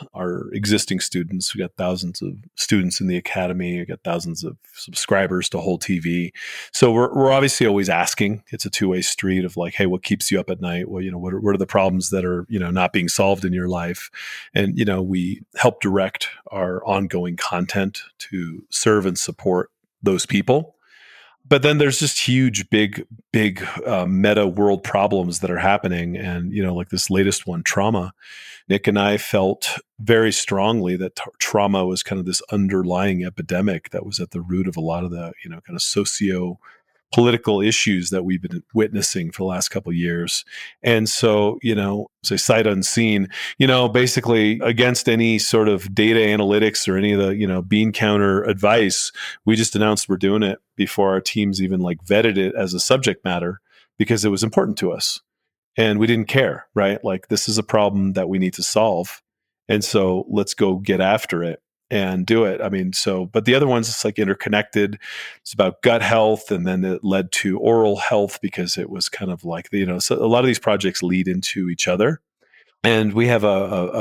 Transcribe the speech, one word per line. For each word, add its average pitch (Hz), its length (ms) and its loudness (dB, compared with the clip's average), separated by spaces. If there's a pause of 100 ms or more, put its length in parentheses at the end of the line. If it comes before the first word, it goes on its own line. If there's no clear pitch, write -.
(140)
our 90 380 -8
existing 104 480 0
students. 90 520 -6
We 104 60 -12
got 90 180 -6
thousands 92 460 -6
of 95 120 -8 (200)
students 92 460 0
in 95 80 -2
the 90 80 -2
academy. 90 640 -4
We 85 40 -8
got 90 200 -12
thousands 85 400 -6
of 82 120 -12 (160)
subscribers 92 760 -2
to 92 100 -6
Whole 87 180 -2
T 87 220 -2
V. 85 340 -2 (400)
So 120 200 6
we're, 120 200 4
we're 135 200 4
obviously 135 340 4
always 101 220 2
asking. 101 640 0
It's 104 140 -8
a 98 40 -8
two-way 92 320 0
street 92 420 0
of, 90 120 -6
like, 85 180 -4
"Hey, 98 120 0
what 92 180 -2
keeps - 260 -2
you 98 80 2
up 87 100 -6
at 92 120 -4
night? 90 280 -4
Well, 92 140 -8
you 95 80 -6
know, 90 80 -10
what 92 160 -6
are, 98 60 -4
what 101 160 0
are - 20 0
the 95 80 -2
problems 92 440 0
that 95 140 -2
are, 90 240 -4
you 107 120 -2
know, 87 100 -2
not 90 220 0
being 90 160 0
solved 98 360 0
in 90 80 0
your 90 160 -2
life?" 87 420 -6 (440)
And, 98 240 0
you 117 60 2
know, 95 180 0
we 92 400 -2 (140)
help - 240 2
direct 95 480 -2 (240)
our 92 320 -4
ongoing 90 520 -2
content 95 680 -4 (280)
to 87 400 -10
serve 107 360 2
and 92 120 -2
support - 540 -2 (320)
those 95 200 2
people. 131 500 0 (720)
But 139 140 6
then 147 160 4
there's 143 220 4
just - 260 -2
huge, 123 440 2
big, 107 360 2 (260)
big, 104 320 0 (220)
uh, 95 180 0
meta 101 440 4
world 98 340 2
problems 98 560 0
that 92 140 -4
are 87 60 -4
happening. 90 580 0
And, 90 360 -6
you 104 80 -2
know, 92 140 0
like 87 140 -6
this - 200 -4
latest 98 380 0
one, 85 160 -6
trauma, 98 500 0 (560)
Nick 196 200 2
and 208 100 4
I 196 180 4
felt - 600 0 (220)
very 113 320 4
strongly 98 640 0
that 90 180 -6
t-, - 80 -12 (160)
trauma 101 480 2
was 92 160 -2
kind 98 160 -6
of 90 80 -4
this 90 240 -4
underlying 95 760 0
epidemic 90 640 -4
that - 140 -6
was - 140 -8
at 87 140 -10
the 90 80 -8
root 90 260 -2
of 85 100 -6
a 82 40 -8
lot 82 240 -4
of 87 80 -8
the, 85 220 -10 (100)
you 90 40 -18
know, 82 120 -16
kind 87 160 -16
of 87 60 -4
socio-political 101 1800 0
issues 101 500 0
that 92 140 -2
we've 92 180 -2
been 87 220 -8 (100)
witnessing 101 560 -2
for 95 140 -8
the - 20 0
last 90 220 -4
couple 95 220 -6
of 85 60 -2
years. 85 480 -4 (380)
And 113 260 2
so, 107 540 2
you 113 140 0
know, 101 340 -2 (140)
say 101 140 -2
sight 110 280 2
unseen, 101 600 0 (300)
you 131 100 4
know, 127 200 4
basically 113 760 2
against 120 440 2
any 113 300 4
sort 110 300 2
of 95 260 0
data 110 240 4
analytics 107 720 2
or 95 80 2
any 101 160 2
of 101 80 2
the, 98 160 0
you 104 100 -2
know, 92 160 -2
bean 107 300 2
counter 101 500 2
advice, 104 720 2 (320)
we 110 100 4
just 110 220 0
announced 107 320 2
we're 95 80 0
doing 98 260 2
it 98 160 -2 (160)
before 98 340 0
our 95 140 2
teams 98 400 -2
even, 92 180 0
like, 87 240 -4
vetted 104 320 2
it 95 180 0
as 92 200 -4
a 90 60 -2
subject 127 440 0
matter 87 380 -4 (340)
because 107 300 2
it - 20 4
was 98 140 0
important 107 340 0
to 90 160 -2
us. - 300 -6 (520)
And 107 240 2
we 110 80 2
didn't 113 220 2
care, 131 460 0
right? 101 280 0
Like, 95 260 -6
this - 200 -2
is 107 80 -2
a 110 60 0
problem 101 500 2
that 92 160 -2
we 95 100 -2
need 92 160 0
to - 80 -8
solve. 107 600 -2 (480)
And 107 120 2
so 95 460 0
let's 101 240 -2
go 98 240 0
get 95 240 0
after 95 420 0
it 85 200 -6 (280)
and 92 360 -2
do 113 180 4
it. 95 160 -2
I 104 80 -4
mean, 92 240 -2
so, 92 320 -2
but 104 220 -2
the 123 80 6
other 139 120 4
one's, 120 220 0
it's, - 160 -6
like, 110 140 -4
interconnected. 104 800 0 (420)
It's - 140 -16
about 98 260 2
gut 117 220 4
health. 107 480 2
And 90 160 -2
then 92 180 0
it 92 180 -4
led 95 300 0
to 98 260 -2
oral 113 380 4
health 104 460 0
because 92 340 -4
it - 140 -6
was - 180 -6
kind 95 220 -8
of 85 160 -8
like, 85 260 -8
you 98 140 0
know, 90 120 -2
so - 240 0
a 113 60 4
lot 120 120 4
of 127 60 4
these 123 120 2
projects 95 440 0
lead 90 240 0
into 92 440 -4
each - 180 -4
other. 107 320 2 (640)
And 110 300 4
we 117 140 4
have 113 160 2
a, 107 40 6
a, 95 380 0 (140)